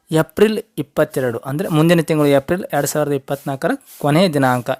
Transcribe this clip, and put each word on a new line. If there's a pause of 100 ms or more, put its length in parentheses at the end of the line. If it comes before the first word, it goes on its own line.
(120)
ಏಪ್ರಿಲ್ (160)
ಇಪ್ಪತ್ತೆರಡು,
ಅಂದ್ರೆ
ಮುಂದಿನ
ತಿಂಗಳು
ಏಪ್ರಿಲ್
ಎರಡು
ಸಾವಿರದ
ಇಪ್ಪತ್ನಾಲ್ಕರ (280)
ಕೊನೆಯ
ದಿನಾಂಕ